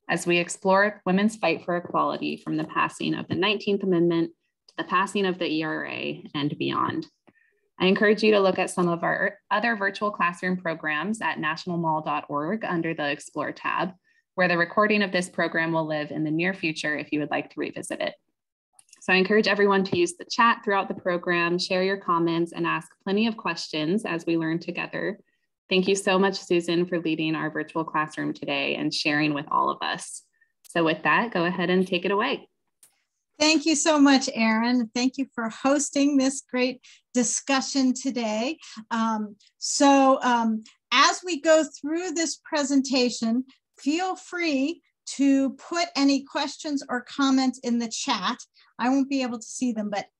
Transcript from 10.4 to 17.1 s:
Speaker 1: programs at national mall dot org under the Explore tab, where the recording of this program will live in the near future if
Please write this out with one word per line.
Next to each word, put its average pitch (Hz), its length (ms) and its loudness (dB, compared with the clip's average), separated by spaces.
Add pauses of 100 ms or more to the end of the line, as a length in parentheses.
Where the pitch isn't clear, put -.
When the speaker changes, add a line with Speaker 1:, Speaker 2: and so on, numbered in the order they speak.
Speaker 1:
programs 160 640 -4
at 160 180 -4
national 160 360 -4
mall 160 260 0
dot 151 280 -4
org 156 340 -4
under 165 300 -2
the 151 180 -2
Explore 147 400 -6
tab, - 400 -4 (440)
where 185 120 2
the 175 100 2
recording 208 440 2
of 190 100 -2
this 180 160 -2
program 165 460 -2
will 160 120 0
live 151 240 -4
in 156 140 -4
the 151 80 -2
near 175 220 0
future 156 440 -4
if - 140 -10